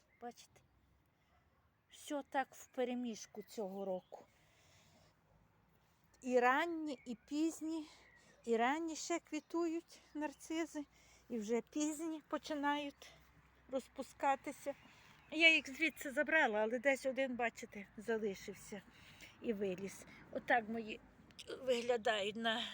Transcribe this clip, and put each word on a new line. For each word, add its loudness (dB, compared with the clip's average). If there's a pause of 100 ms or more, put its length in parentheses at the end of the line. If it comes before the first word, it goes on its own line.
(220)
бачите? -16 (1500)
Все -2
так 0
впереміжку -4
цього -6
року. -6 (2000)
І 4
ранні, 2
і -6
пізні, -2 (580)
і 2
ранні 2
ще -2
квітують -4 (120)
нарцизи, -4 (440)
і -2
вже 0
пізні -2
починають -2 (600)
розпускатися. -2 (580)
Я 8
їх 0
звідси 0
забрала, 4
але 2
десь 2
один, 0
бачите, -4 (100)
залишився -4 (600)
і 0
виліз. -4 (260)
Отак 2
мої -6 (680)
виглядають 2
на 0 (100)